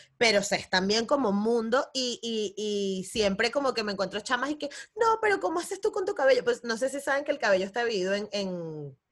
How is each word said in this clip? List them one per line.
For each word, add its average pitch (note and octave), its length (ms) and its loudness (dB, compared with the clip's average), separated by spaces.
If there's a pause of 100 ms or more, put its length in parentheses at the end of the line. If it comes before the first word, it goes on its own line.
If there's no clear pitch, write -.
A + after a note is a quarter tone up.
(180)
pero, G#3+ 220 6
o - 20 -4
sea, F#3 160 0
es - 120 -8
también G3+ 360 2
como C#4 240 2
un G3 80 2
mundo A3+ 560 2
y, B3 280 -2
y, G#3+ 340 -4
y G3+ 480 -2
siempre G#3+ 460 0
como C#4 240 0
que A3+ 100 -2
me G#3 80 -2
encuentro F#3+ 280 -2
chamas C4 300 -2
y D4+ 60 -4
que, D4 120 -8 (280)
"No, A4+ 260 4
pero G#4 180 2
¿cómo F4 200 -2
haces F#4 200 -8
tú G#4+ 120 0
con G4 120 -2
tu G4+ 100 -2
cabello?". C4 300 4
Pues, A#3+ 200 0
no A#3 120 -2
sé C4 120 -2
si C#4 120 -4
saben C#4 240 -2
que D4+ 80 -4
el C#4+ 60 0
cabello G3 280 4
está A#3+ 180 -2
dividido G3 300 0
en, G#3 180 -4
en E3 640 -6 (160)